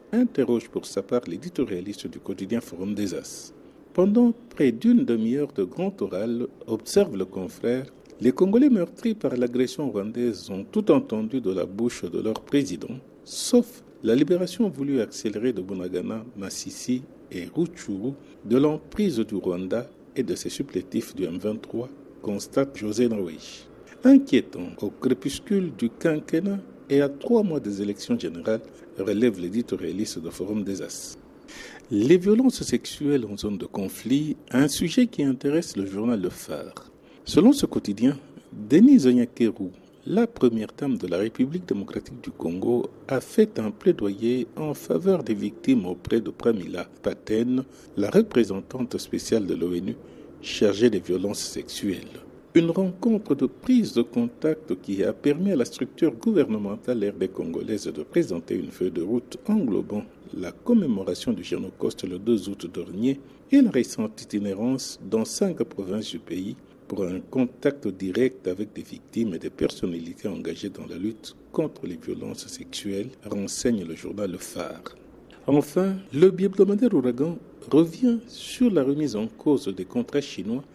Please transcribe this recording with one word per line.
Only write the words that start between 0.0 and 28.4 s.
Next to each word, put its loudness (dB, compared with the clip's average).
interroge 2
pour -8
sa -4
part -2
l'éditorialiste -6
du -14
quotidien -6
Forum -8
des -4
As. -12
Pendant 4
près 4
d'une 4
demi-heure 0
de 0
grand -4
oral, -2
observe 2
le -2
confrère, -4
les 6
Congolais 6
meurtris 0
par -2
l'agression -2
rwandaise -4
ont -8
tout 0
entendu 2
de -2
la -2
bouche -4
de -4
leur -2
président, -2
sauf 0
la 4
libération 2
voulue -2
accélérer -4
de -4
Bunagana, -6
Masisi -6
et -10
Rutshuru -4
de 4
l'emprise 0
du -2
Rwanda -4
et -2
de -4
ses -8
supplétifs -6
du -4
M -4
vingt-trois, -6
constate -2
José 0
Noé. -4
Inquiétant, 6
au -4
crépuscule -2
du 0
quinquennat 0
et 6
à 2
trois 2
mois 0
des -4
élections -2
générales, -2